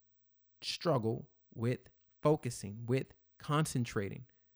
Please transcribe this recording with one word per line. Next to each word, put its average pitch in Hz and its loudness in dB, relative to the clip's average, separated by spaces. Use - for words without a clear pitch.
struggle 135 0
with 117 0
focusing, 117 2
with 131 0
concentrating. 127 0